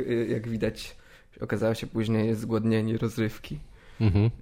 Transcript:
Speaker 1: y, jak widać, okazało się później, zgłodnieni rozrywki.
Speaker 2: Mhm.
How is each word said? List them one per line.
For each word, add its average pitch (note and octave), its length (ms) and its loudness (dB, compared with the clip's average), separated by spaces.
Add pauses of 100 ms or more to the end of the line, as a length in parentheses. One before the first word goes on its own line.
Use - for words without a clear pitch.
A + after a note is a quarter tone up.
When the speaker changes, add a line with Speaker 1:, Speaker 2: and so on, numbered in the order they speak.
Speaker 1:
y, A#2 300 0
jak A#2 180 -2
widać, A2+ 480 -4 (440)
okazało A2 340 0
się - 120 -8
później, A2 480 2
zgłodnieni A2 640 0
rozrywki. A2+ 600 -4 (420)
Speaker 2:
Mhm. G#2 300 6 (120)